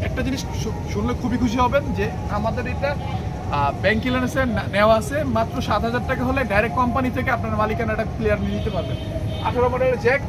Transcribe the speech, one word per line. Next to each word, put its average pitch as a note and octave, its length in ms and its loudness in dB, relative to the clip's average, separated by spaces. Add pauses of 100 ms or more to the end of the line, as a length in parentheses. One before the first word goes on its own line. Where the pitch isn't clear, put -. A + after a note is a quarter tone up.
একটা - 180 -2
জিনিস B3+ 240 -2 (180)
শু-, - 300 -4
শুনলে A3 280 0
খুবই A#3+ 160 -2
খুশি A#3+ 200 0
হবেন B3+ 260 4 (100)
যে G3 160 0 (220)
আমাদের A3 360 -2
এটা, C#4 280 -2 (560)
আহ, C#3+ 300 0
ব্যাংক A3 200 2
ক্লিয়ারেন্সে B3+ 440 0
না-, G3+ 260 -2
নেওয়া G#3+ 240 6
আছে। A3+ 280 0
মাত্র A3+ 380 0
সাত A3 220 0
হাজার A#3 240 0
টাকা B3+ 160 0
হলে C4+ 200 0
ডাইরেক্ট G#3+ 320 2
কোম্পানি B3+ 340 2
থেকে C4 220 0
আপনার A3 240 0
মালিকানাটা G#3+ 480 0
ক্লিয়ার G#3 380 0
নিয়ে G3+ 160 0
নিতে G#3+ 120 -2
পারবেন। F3 260 -2 (480)
আঠারো B3 260 2
মডেলের B3+ 320 2
জ্যাক B3+ 280 2